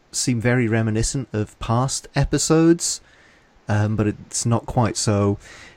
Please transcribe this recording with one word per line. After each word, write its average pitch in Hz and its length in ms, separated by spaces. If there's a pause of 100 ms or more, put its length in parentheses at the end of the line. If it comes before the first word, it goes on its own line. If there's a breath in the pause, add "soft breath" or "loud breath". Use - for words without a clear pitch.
(120)
seem 120 280
very 123 280
reminiscent 113 640
of 107 260
past 123 560
episodes, 160 840 (680 soft breath)
um, 107 280
but 104 100
it's - 400
not 117 200
quite 110 300
so. 101 420 (380 loud breath)